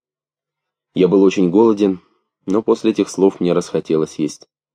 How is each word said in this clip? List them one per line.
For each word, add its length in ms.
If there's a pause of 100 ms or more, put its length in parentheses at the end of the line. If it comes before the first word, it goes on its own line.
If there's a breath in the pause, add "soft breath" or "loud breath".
(960)
Я 120
был 160
очень 280
голоден, 500 (440)
но 180
после 280
этих 180
слов 320
мне 120
расхотелось 680
есть. 300 (260)